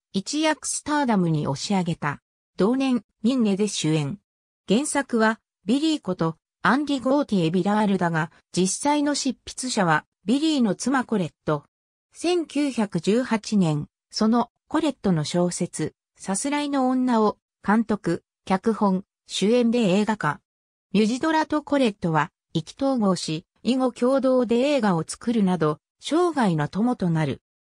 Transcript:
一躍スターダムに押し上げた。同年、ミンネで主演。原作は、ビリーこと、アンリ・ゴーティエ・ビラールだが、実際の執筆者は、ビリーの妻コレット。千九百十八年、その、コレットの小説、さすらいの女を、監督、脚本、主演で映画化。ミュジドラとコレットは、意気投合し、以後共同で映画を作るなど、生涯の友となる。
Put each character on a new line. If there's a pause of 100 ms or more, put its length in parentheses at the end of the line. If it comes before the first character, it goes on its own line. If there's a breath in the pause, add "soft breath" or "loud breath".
(140)
一
躍
ス
タ
ー
ダ
ム
に
押
し
上
げ
た。 (340)
同
年、 (180)
ミ
ン
ネ
で
主
演。 (480)
原
作
は、 (240)
ビ
リ
ー
こ
と、 (240)
ア
ン
リ・
ゴ
ー
テ
ィ
エ・
ビ
ラ
ー
ル
だ
が、 (220 soft breath)
実
際
の
執 (100)
筆
者
は、 (180)
ビ
リ
ー
の
妻
コ
レ
ッ (120)
ト。 (480)
千
九
百
十
八
年、 (200)
そ
の、 (180)
コ
レ
ッ
ト
の
小
説、 (220)
さ
す
ら
い
の
女
を、 (240)
監
督、 (220)
脚
本、 (240)
主
演
で
映
画
化。 (540)
ミ
ュ
ジ
ド
ラ
と
コ
レ
ッ
ト
は、 (220)
意
気
投
合
し、 (240)
以
後
共
同
で
映
画
を
作
る
な
ど、 (200)
生
涯
の
友
と
な
る。 (340)